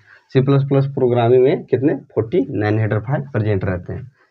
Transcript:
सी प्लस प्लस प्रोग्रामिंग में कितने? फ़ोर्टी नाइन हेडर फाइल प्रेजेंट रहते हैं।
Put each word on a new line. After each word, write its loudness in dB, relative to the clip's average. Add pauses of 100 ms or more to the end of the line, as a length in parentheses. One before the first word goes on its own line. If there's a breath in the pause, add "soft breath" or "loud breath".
(280 soft breath)
सी 0
प्लस 2
प्लस 0
प्रोग्रामिंग 2
में 2
कितने? 0
फ़ोर्टी -2
नाइन 0
हेडर -2
फाइल -4
प्रेजेंट -2
रहते -6
हैं। -12 (180)